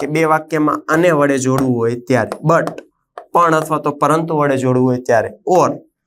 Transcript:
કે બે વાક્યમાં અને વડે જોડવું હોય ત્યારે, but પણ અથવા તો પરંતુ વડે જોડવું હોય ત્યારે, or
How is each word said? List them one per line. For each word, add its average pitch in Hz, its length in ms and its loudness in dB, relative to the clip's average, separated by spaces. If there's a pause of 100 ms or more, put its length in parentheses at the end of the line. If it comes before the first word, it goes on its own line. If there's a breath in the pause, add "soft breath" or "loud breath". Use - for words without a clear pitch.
કે 139 60 -4
બે 156 180 0
વાક્યમાં 156 640 0
અને 170 220 2
વડે 143 280 2
જોડવું 131 380 0
હોય 117 240 -2
ત્યારે, 123 300 -2 (160)
but 160 360 0 (500)
પણ 165 220 2
અથવા 156 240 -2
તો 147 120 -4
પરંતુ 156 460 -2
વડે 143 200 0
જોડવું 127 300 0
હોય 127 120 0
ત્યારે, 117 300 0
or 151 480 0 (300)